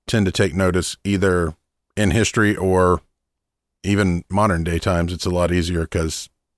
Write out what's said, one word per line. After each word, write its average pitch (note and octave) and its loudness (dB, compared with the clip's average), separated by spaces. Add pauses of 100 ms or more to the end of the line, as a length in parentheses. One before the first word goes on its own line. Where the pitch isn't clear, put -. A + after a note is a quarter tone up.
tend G#2+ 0
to F#2 0
take F#2+ 0
notice F2+ 0
either F2+ 0 (400)
in G#2 2
history G#2+ 2
or F2+ 2 (840)
even F#2+ 0
modern F#2+ 0
day E2+ -2
times. E2+ -2
It's E2+ -10
a F#2+ -2
lot F2 0
easier E2+ 0
'cause D#2+ -6 (280)